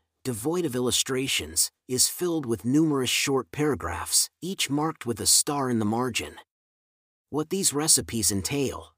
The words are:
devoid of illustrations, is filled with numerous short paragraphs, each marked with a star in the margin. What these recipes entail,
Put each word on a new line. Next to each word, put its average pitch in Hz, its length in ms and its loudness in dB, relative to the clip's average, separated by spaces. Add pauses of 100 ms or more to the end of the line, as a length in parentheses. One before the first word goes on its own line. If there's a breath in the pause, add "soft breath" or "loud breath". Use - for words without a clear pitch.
(240)
devoid 135 400 -2
of 131 100 -2
illustrations, 123 960 0 (160)
is 127 220 2
filled 165 380 -2
with 113 180 -2
numerous 139 460 4
short 135 420 0
paragraphs, 123 760 0 (140)
each 185 260 -4
marked 151 380 -2
with 117 140 -4
a 92 60 -2
star 139 440 2
in 120 80 2
the 110 60 2
margin. 113 520 -2 (920)
What 156 220 -4
these 185 240 0
recipes 117 580 2
entail, 110 640 -4